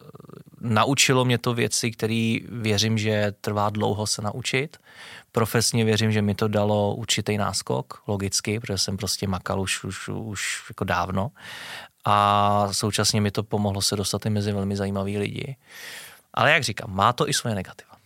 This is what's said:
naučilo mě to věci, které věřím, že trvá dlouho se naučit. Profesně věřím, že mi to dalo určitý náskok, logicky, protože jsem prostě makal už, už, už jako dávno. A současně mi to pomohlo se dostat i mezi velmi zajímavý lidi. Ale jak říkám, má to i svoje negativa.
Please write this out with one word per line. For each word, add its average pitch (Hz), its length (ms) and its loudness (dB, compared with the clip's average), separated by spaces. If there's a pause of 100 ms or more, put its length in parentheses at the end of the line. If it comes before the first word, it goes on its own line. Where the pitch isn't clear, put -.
(600)
naučilo 120 640 4
mě 123 140 4
to 120 160 0
věci, 117 360 0
které 113 460 0 (120)
věřím, 110 500 0
že 104 420 0
trvá 104 300 0
dlouho 104 360 0
se - 160 -4
naučit. 123 540 -4 (560)
Profesně 113 520 2
věřím, 110 280 4
že 107 100 2
mi 101 120 2
to 110 140 0
dalo 104 460 2
určitý 107 440 -2
náskok, 101 680 -4
logicky, 104 540 -2
protože 98 180 -4
jsem 98 180 -2
prostě 95 320 -2
makal 95 320 -2
už, - 240 -2
už, 101 240 -8
už 101 600 -6
jako - 140 -6
dávno. 92 460 0 (760)
A 101 680 6
současně 107 480 0
mi 104 100 2
to 107 120 -2
pomohlo 101 400 0
se - 140 0
dostat 101 300 -2
i 107 40 0
mezi 104 220 0
velmi 101 240 -2
zajímavý 98 420 -2
lidi. 104 380 -6 (800)
Ale 131 180 0
jak 160 100 2
říkám, 104 320 -6
má 101 180 4
to 151 160 0
i - 60 0
svoje 117 200 -2
negativa. - 360 -10 (160)